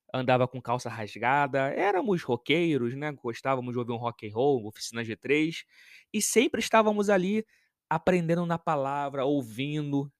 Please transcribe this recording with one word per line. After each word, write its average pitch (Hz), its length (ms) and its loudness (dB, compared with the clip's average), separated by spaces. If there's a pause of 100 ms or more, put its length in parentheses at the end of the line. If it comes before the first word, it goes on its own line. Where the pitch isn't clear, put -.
(140)
andava 127 340 2
com 127 140 -10
calça 120 260 -4
rasgada, 127 800 0
éramos 262 540 0
roqueiros, 135 720 0
né? 147 180 -8
Gostávamos 127 600 -6
de 120 60 -4
ouvir 120 140 -4
um 117 40 -4
rock 113 320 -8
and 101 60 -14
roll, 123 320 2
oficina 117 380 -10
G 110 120 -6
três, 156 480 0 (480)
e 208 100 -2
sempre 240 380 2
estávamos 214 500 4
ali 202 340 2 (460)
aprendendo 170 540 2
na 170 140 -2
palavra, 139 640 -2
ouvindo, 143 960 -2